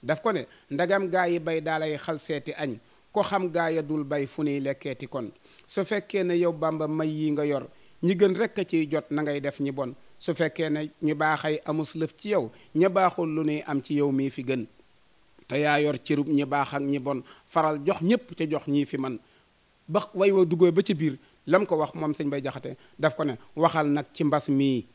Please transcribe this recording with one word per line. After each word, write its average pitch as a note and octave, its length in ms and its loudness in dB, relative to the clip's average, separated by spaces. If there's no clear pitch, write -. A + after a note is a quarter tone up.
Daf D3 200 0
ko A3 100 0
ne, D#3 140 -2
"Ndagam F3+ 400 0
gaa F3+ 180 2
yi F3 120 0
bay D#3+ 200 -2
daalay D#3 380 -2
xal D#3+ 200 -6
seeti D3+ 380 -6
añ, C3+ 220 -6
ko G3+ 100 2
xam F#3 280 0
gaa E3 200 0
ya D#3+ 120 0
dul D3+ 220 -4
bay C#3+ 220 -2
fu - 160 -6
nuy C#3+ 180 0
lekkeeti C#3 480 -6
kon. A#2 220 -8
Su - 180 -2
fekkee G3+ 400 -2
ne F3+ 140 0
yow E3+ 140 2
Bamba D#3 360 -2
may D#3 200 -2
yi D#3 240 -2
nga D3 120 -2
yor, C#3+ 220 -2
ñi F3 120 4
gën F#3+ 220 4
rekk G#3+ 220 -2
a F#3+ 60 -2
ciy D#3+ 260 0
jot D3 200 -2
na D3+ 120 -2
ngay D3 180 -2
def C#3 200 -6
ñi C#3 120 -2
bon. C3 200 -6
Su - 160 -6
fekkee D#3 360 -2
ne D3+ 200 -2
ñi D3+ 120 0
baaxay D3+ 520 0
amus D3+ 300 -4
lëf D#3 200 -4
ci - 140 -10
yow, C#3+ 200 0
ña E3+ 140 6
baaxul F3+ 400 2
lu D#3 160 -2
nuy D3+ 220 0
am C#3+ 160 -2
ci - 120 -6
yow C#3+ 180 2
mii C3+ 180 0
fi C3+ 140 -10
gën. B2+ 200 -2
Te C3+ 120 -2
yaa D3 200 4
yor D3 180 2
cërub C#3+ 300 0
ñi C#3+ 160 4
baax C#3 300 0
ak C#3+ 80 -2
ñi C#3 180 -2
bon, C3 220 -4
faral D#3 380 2
jox F#3+ 180 2
ñépp G3+ 340 2
ca E3 120 0
jox D3 200 -2
ñii C#3+ 180 2
fi - 100 -6
man." C3 220 -4
Ba F#3 260 0
way G3 160 4
wa F#3+ 140 6
duggee F3 260 6
ba E3+ 120 2
ci G3+ 120 2
biir, D3 240 -2
lam F#3 200 4
ko E3+ 100 0
wax D#3 180 -2
moom D#3 200 -2
Sëñ D3 160 -2
Bay C#3+ 120 -2
Jaxate, C3 340 -8
daf D3+ 200 0
ko D#3+ 80 -2
ne, C3+ 100 -2
"Waxal D#3 340 2
nag C#3+ 220 0
ci - 100 -4
mbas D3 260 2
mii C3+ 460 2